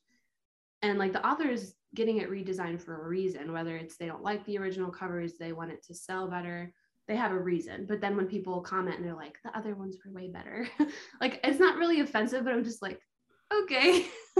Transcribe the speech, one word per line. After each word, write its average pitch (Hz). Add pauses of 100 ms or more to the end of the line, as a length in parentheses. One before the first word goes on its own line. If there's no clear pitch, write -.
(800)
and, 202
like, 190
the -
author 285
is 208 (200)
getting 220
it -
redesigned 185
for 165
a 165
reason, 170
whether 165
it's 165
they 170
don't 160
like 202
the 202
original 185
covers, 175
they 165
want 165
it -
to 170
sell 185
better, 175 (340)
they 214
have 226
a 185
reason. 175
But 202
then 202
when 190
people 185
comment 185
and 175
they're 170
like, 156
"The 220
other 214
ones 190
were 196
way 185
better." 190 (100)
<laughs> -
Like, -
it's 285
not 339
really 330
offensive, 247
but 254
I'm 233
just 226
like, 190 (520)
"Okay." 359
<laughs> - (220)